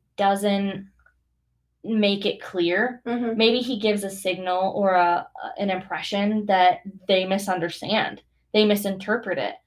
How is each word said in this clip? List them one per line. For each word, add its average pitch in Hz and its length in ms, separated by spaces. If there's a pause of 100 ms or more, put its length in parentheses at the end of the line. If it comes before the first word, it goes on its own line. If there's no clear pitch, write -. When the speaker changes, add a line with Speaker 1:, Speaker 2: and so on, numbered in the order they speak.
(160)
Speaker 1:
doesn't 196 720 (960)
make 202 420
it - 160
clear. 190 640
Speaker 2:
Mm-hmm. 240 320
Speaker 1:
Maybe 226 220
he 240 200
gives 202 240
a 196 60
signal 185 680
or 196 180
a, 175 340 (300)
an 202 120
impression 202 760
that 185 340 (280)
they 185 180
misunderstand. 190 960 (320)
They 214 100
misinterpret 202 720
it. 110 180 (120)